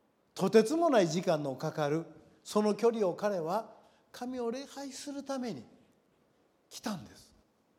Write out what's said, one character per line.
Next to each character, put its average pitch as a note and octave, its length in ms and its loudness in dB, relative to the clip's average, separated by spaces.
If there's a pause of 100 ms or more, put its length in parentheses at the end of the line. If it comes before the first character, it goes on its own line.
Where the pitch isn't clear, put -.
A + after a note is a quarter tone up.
(340)
と F#3 140 0
て A3 160 8
つ A3+ 100 -2
も E4+ 140 4
な B3+ 120 6
い E3+ 80 4
時 E3+ 140 -2
間 D#3 200 2
の C3+ 140 -4
か D#3 160 -4
か D3 160 0
る D#3+ 180 -2 (380)
そ G#3+ 180 0
の G#3 120 2
距 A3+ 160 4
離 G#3+ 160 0
を E3 80 0
彼 G3+ 260 -2
は F#3 280 -4 (420)
神 B3+ 300 -10
を A#3 100 -2
礼 C4 140 -8
拝 C#4 260 -12
す C#4 220 -12
る C#4 100 -8
た C#4 160 -4
め B3 140 -6
に C3 120 -12 (1040)
来 - 100 -16
た A3 140 -4
ん C3 100 -12
で - 100 -20
す。 - 160 -20 (480)